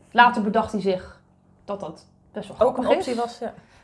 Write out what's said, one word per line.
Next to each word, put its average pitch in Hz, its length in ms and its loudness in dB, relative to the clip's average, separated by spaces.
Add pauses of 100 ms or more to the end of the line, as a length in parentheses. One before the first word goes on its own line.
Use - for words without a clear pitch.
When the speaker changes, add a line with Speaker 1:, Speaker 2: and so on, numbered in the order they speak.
(120)
Speaker 1:
later 240 320 6
bedacht 220 280 -2
hij 208 100 -4
zich 185 400 -4 (440)
dat 202 140 -10
dat 165 280 -14 (240)
best 208 160 -14
wel - 200 2
Speaker 2:
Ook 254 100 -2
een 254 60 -2
Speaker 1:
grappig 294 140 4
Speaker 2:
optie 269 160 -4
Speaker 1:
is. 226 60 -6
Speaker 2:
was, 233 200 -6
ja. 220 140 -10 (300)